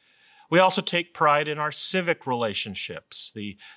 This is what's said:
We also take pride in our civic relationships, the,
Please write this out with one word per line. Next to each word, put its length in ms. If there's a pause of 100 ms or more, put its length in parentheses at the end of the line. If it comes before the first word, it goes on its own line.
(500)
We 100
also 220
take 320
pride 340
in 120
our 120
civic 540
relationships, 1080
the, 220 (200)